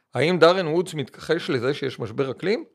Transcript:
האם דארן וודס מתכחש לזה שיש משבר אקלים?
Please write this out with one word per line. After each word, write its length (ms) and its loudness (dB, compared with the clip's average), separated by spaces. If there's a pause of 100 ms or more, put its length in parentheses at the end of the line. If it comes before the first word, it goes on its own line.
(140)
האם 260 2
דארן 280 6
וודס 260 -2
מתכחש 560 -4
לזה 240 0
שיש 260 -6
משבר 320 -4
אקלים? 320 -4 (120)